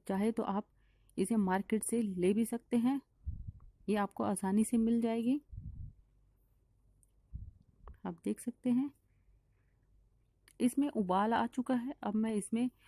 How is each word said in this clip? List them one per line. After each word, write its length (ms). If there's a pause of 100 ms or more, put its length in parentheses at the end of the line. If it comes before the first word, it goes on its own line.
चाहे 240
तो 140
आप 200 (520)
इसे 200
मार्केट 460
से 180
ले 320
भी 120
सकते 320
हैं, 220 (880)
ये 100
आपको 260
आसानी 400
से 140
मिल 240
जाएगी। 380 (2750)
आप 200
देख 140
सकते 300
हैं 200 (1700)
इसमें 300
उबाल 440
आ 140
चुका 280
है। 260
अब 140
मैं 180
इसमें 360 (180)